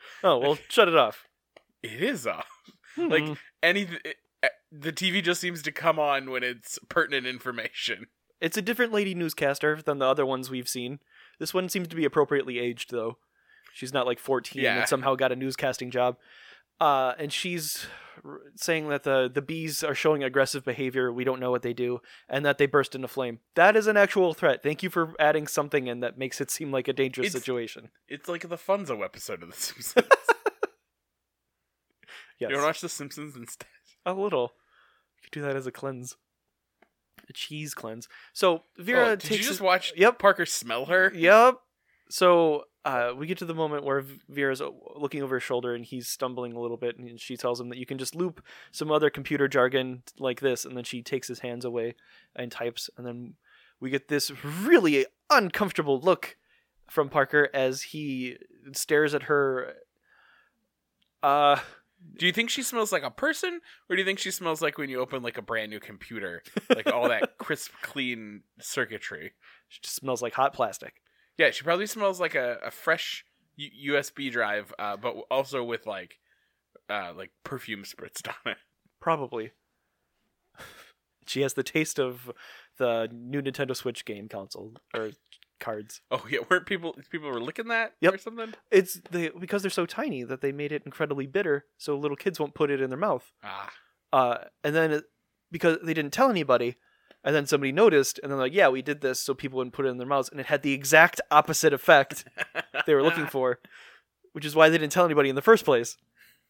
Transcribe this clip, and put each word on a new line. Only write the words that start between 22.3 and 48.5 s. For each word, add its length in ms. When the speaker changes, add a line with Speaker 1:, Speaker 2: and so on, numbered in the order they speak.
Speaker 1:
that 120
they 80
burst 300
into 120
flame. 320
That 200
is 120
an 80
actual 380
threat. 300
Thank 200
you 60
for 300
adding 280
something 400
in 120
that 180
makes 240
it 80
seem 220
like 160
a 60
dangerous 340
Speaker 2:
It's 80
Speaker 1:
situation. 560
Speaker 2:
it's 220
like 200
the 80
Funzo 460
episode 400
of 80
The 60
Simpsons. 540
Speaker 1:
<laughs> 60
Yes. 100
Speaker 2:
You 60
wanna 120
watch 140
The 80
Simpsons 460
instead? 320
Speaker 1:
A 80
little. 400
You 80
could 80
do 120
that 120
as 120
a 40
cleanse. 460
A 40
cheese 400
cleanse. 360
So, 300
Vera 320
Speaker 2:
Oh, 60
did 60
Speaker 1:
takes 220
Speaker 2:
you 60
just 120
Speaker 1:
a 20
Speaker 2:
watch 320
Speaker 1:
Yep. 240
Speaker 2:
Parker 260
smell 420
her? 280
Speaker 1:
Yep. 400
So, 560
uh, 320
we 120
get 100
to 80
the 80
moment 320
where 160
V-, 260
Vera's 340
o-, 140
looking 260
over 120
his 80
shoulder 300
and 120
he's 240
stumbling 440
a 60
little 160
bit, 220
and 220
she 180
tells 240
him 80
that 80
you 80
can 120
just 180
loop 280